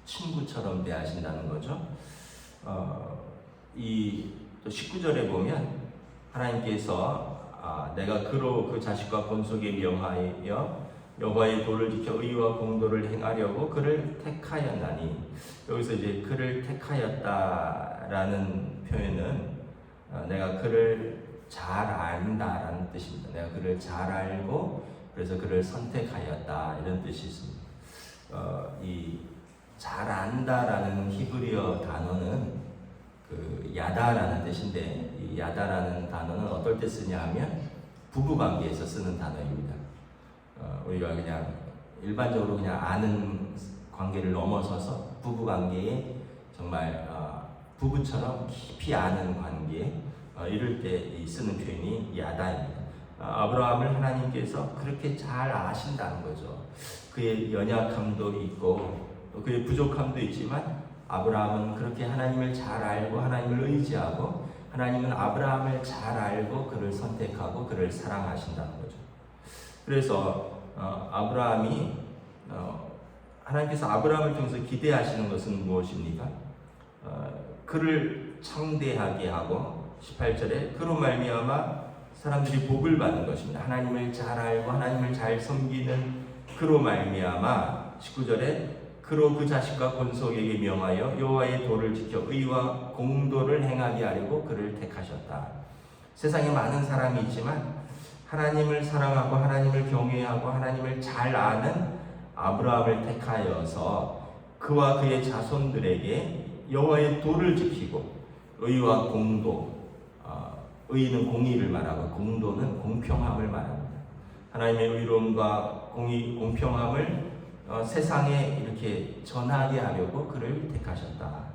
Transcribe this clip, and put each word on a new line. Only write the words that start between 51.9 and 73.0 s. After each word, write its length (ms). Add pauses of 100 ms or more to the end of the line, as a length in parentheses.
야다입니다. 640 (380)
아, 260
아브라함을 520
하나님께서 800
그렇게 400
잘 380
아신다는 680
거죠. 400 (500)
그의 400
연약함도 880
있고 680 (240)
또 100
그의 220
부족함도 560
있지만 600 (260)
아브라함은 640
그렇게 320
하나님을 480
잘 280
알고 380
하나님을 480
의지하고 800 (240)
하나님은 400
아브라함을 720
잘 340
알고 520
그를 220
선택하고 760
그를 240
사랑하신다는 920
거죠. 160 (880)
그래서, 760 (160)
어, 360
아브라함이, 800 (580)
어, 400 (540)